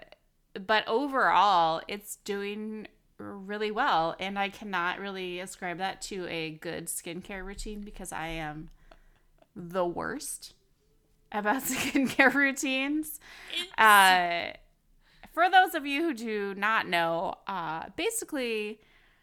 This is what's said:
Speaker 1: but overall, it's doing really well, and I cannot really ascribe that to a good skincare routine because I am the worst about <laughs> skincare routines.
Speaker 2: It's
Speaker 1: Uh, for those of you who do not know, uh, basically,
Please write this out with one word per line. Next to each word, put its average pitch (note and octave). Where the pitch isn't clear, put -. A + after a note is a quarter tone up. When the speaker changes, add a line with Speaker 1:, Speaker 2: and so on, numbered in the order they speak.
Speaker 1:
but G#3+
overall, G3
it's -
doing G#3
really G#3
well, G3
and G3
I G3
cannot F#3
really F#3
ascribe F3+
that F#3+
to F3+
a D#3+
good D#3+
skincare F#3
routine G3+
because G3
I D#3
am D#3+
the F3
worst E3+
about G#3+
<laughs> -
skincare C4
routines. C#4
Speaker 2:
It's F4
Speaker 1:
Uh, F#3
for F4
those F#4
of C#4+
you C#4
who E4+
do G#3+
not G#3
know, E3+
uh, E3
basically, A#3+